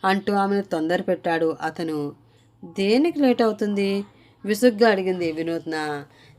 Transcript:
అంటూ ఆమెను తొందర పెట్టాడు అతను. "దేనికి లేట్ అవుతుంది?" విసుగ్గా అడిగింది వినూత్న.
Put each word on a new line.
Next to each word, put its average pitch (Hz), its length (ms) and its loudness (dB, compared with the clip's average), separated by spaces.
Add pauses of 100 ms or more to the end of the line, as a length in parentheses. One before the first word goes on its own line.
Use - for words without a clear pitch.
అంటూ 196 280 0
ఆమెను 202 300 0
తొందర 170 400 -2
పెట్టాడు 165 600 -2
అతను. 156 500 -6 (520)
"దేనికి 226 540 0
లేట్ 254 240 4
అవుతుంది?" 202 640 0 (400)
విసుగ్గా 214 460 4
అడిగింది 185 420 0
వినూత్న. 156 720 -4 (340)